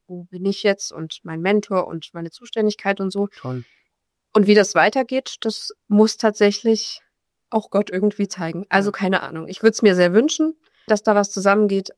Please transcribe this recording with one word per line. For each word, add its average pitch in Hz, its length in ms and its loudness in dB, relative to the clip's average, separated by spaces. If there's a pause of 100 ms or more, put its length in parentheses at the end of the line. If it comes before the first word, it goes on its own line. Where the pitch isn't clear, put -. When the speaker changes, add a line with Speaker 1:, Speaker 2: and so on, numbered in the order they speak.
Speaker 1:
wo 180 180 -14
bin 180 220 -12
ich 196 160 -4
jetzt 196 300 -2
und 160 300 -12
mein 160 180 -10
Mentor 196 460 0
und 165 280 -12
meine 165 160 -12
Zuständigkeit 214 720 -4
und 190 120 -4
so. 202 160 -2 (120)
Speaker 2:
Toll. 127 240 -8 (680)
Speaker 1:
Und 208 140 4
wie 208 80 6
das 202 200 4
weitergeht, 240 680 0
das - 300 -6 (140)
muss 214 300 4
tatsächlich 214 840 0 (480)
auch - 200 -4
Gott 202 200 0
irgendwie 202 380 0
zeigen. 170 400 -8
Also 196 220 0
Speaker 2:
Ja. - 60 -6
Speaker 1:
keine 185 260 -2
Ahnung. 160 260 -12
Ich - 140 -10
würd's 220 200 2
mir 202 120 6
sehr 175 180 4
wünschen, 311 440 2 (300)
dass 214 160 0
da 214 120 2
was 202 160 0
zusammengeht, 196 680 0